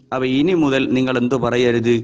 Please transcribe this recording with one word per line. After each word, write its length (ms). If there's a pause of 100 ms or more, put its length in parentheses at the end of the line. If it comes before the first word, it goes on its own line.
(140)
അപ്പൊ 120
ഇനി 280
മുതൽ 380
നിങ്ങൾ 260
എന്തു 160
പറയരുത്, 560 (140)